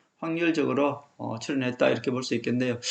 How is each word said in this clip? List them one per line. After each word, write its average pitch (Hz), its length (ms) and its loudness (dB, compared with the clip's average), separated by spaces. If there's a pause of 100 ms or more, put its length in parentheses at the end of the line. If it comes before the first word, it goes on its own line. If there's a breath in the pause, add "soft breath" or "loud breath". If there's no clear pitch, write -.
(180 soft breath)
확률적으로, 147 840 0 (140)
어, 117 220 -6
출연했다 131 500 0
이렇게 123 220 0
볼 123 120 -2
수 - 120 -2
있겠네요. 120 440 0 (120)